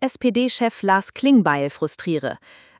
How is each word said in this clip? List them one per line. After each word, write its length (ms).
S-P-D-Chef 840
Lars 320
Klingbeil 560
frustriere. 680